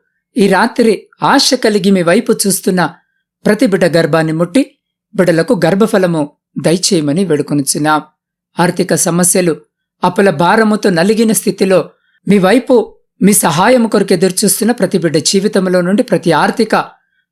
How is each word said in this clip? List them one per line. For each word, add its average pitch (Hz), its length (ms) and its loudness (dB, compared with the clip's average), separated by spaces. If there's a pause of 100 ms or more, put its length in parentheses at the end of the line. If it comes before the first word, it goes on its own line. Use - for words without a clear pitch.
(360)
ఈ 202 120 2
రాత్రి 220 440 2 (300)
ఆశ 254 320 2
కలిగి 208 360 0
మీ 190 120 2
వైపు 214 300 0
చూస్తున్న 185 480 -2 (640)
ప్రతి 214 220 2
బిడ్డ 185 180 0
గర్భాన్ని 160 480 0
ముట్టి 175 300 0 (520)
బిడ్డలకు 170 400 0 (100)
గర్భఫలము 196 580 0 (360)
దయచేయమని 160 680 -2
వేడుకొనుచున్నాం. 147 760 -2 (560)
ఆర్థిక 175 380 -2
సమస్యలు, 175 600 0 (480)
అప్పుల 190 280 2
భారముతో 208 600 0
నలిగిన 208 420 0
స్థితిలో - 460 0 (480)
మీ 202 120 2
వైపు 240 360 2 (480)
మీ 196 100 4
సహాయం 202 540 2
కొరకు 196 260 0
ఎదురుచూస్తున్న 190 600 0
ప్రతి 196 260 -2
బిడ్డ 156 200 -2
జీవితంలో 190 600 0
నుండి 190 220 0
ప్రతి 180 300 -2
ఆర్థిక 208 420 0 (580)